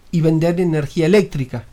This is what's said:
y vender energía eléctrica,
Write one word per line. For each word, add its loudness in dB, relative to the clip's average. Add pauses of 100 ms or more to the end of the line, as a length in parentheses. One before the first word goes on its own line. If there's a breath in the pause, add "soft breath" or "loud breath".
(120)
y 0
vender 0
energía -2
eléctrica, 0